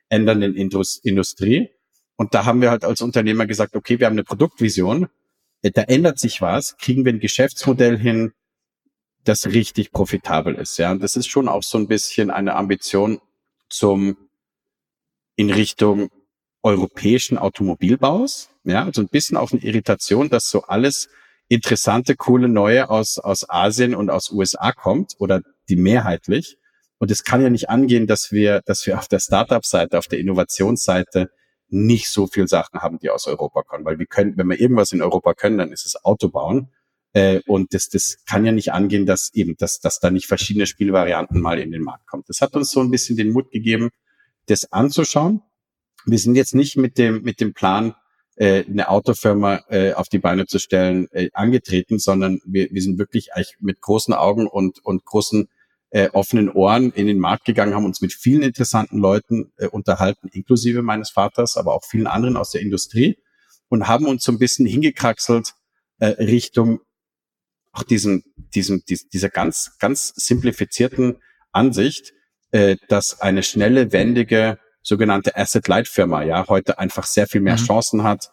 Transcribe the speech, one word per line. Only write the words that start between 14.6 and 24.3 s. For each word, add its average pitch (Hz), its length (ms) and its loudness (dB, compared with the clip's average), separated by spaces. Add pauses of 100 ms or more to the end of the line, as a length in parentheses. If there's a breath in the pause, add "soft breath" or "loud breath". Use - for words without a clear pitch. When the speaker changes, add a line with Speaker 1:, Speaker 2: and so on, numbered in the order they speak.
Speaker 1:
in 104 140 2
Richtung 101 600 0 (520)
europäischen 104 760 0
Automobilbaus, 131 1120 -2 (140)
ja, 117 220 0
also 165 160 -2
ein 101 60 -2
bisschen - 300 -2
auch - 140 -2
eine 127 100 -2
Irritation, 113 680 0
dass 117 200 0
so - 140 0
alles 120 460 -2 (380 soft breath)
interessante, 117 680 0
coole, 127 320 2
neue 113 420 2
aus, 110 300 -2
aus - 300 -4
Asien 107 460 0
und 104 140 -2
aus - 220 -4